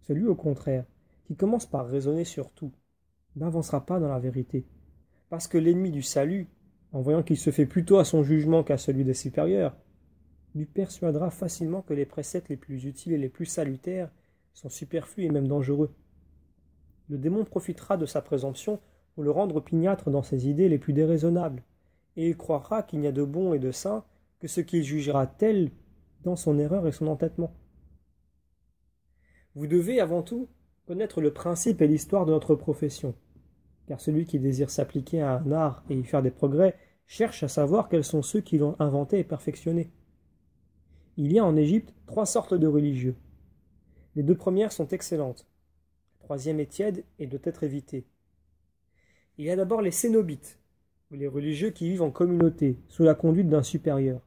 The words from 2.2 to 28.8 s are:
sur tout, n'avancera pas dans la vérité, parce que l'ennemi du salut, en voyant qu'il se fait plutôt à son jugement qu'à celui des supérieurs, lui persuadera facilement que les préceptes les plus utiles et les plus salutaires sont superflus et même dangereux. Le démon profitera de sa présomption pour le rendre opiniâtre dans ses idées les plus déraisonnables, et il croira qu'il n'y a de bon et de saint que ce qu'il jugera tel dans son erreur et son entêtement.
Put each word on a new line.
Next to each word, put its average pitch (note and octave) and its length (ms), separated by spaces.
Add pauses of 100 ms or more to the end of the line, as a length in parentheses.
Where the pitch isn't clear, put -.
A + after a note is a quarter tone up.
sur D3+ 260
tout, C#3 220 (640)
n'avancera D#3 480
pas F3+ 160
dans D#3 80
la C3+ 100
vérité, B2+ 480 (640)
parce E3 200
que E3+ 100
l'ennemi F3 320
du C#3+ 120
salut, D#3+ 460 (440)
en C#3 80
voyant D3+ 220
qu'il D#3 160
se - 120
fait C#3+ 160
plutôt F#3+ 320
à E3+ 60
son D#3 180
jugement D#3 420
qu'à C#3+ 140
celui C3+ 260
des C3 100
supérieurs, D#3 640 (760)
lui D3+ 120
persuadera F3 640
facilement E3+ 520
que - 120
les C#3+ 120
préceptes D#3+ 420
les C#3 80
plus C3 280
utiles C#3 280
et D#3 60
les C3+ 120
plus - 160
salutaires E3 640 (420)
sont - 160
superflus D#3+ 560
et D#3+ 60
même C#3+ 180
dangereux. C#3+ 460 (1120)
Le D3 80
démon E3+ 280
profitera F3+ 520
de E3 100
sa C#3+ 140
présomption C#3 600 (340)
pour D3+ 100
le C#3+ 60
rendre E3+ 260
opiniâtre E3 540
dans C#3 120
ses C3+ 260
idées D#3 200
les D3+ 100
plus C#3+ 140
déraisonnables, D#3+ 720 (540)
et E3 120
il E3 80
croira E3+ 460
qu'il E3 180
n'y D3 60
a C#3+ 60
de C#3+ 120
bon E3+ 300
et C#3+ 40
de C3 140
saint G#3 320 (360)
que E3 80
ce - 120
qu'il E3 220
jugera C#3 440
tel G3+ 440 (520)
dans F3+ 140
son D3+ 220
erreur E3 280
et D3 60
son D3+ 140
entêtement. D#3+ 480 (2000)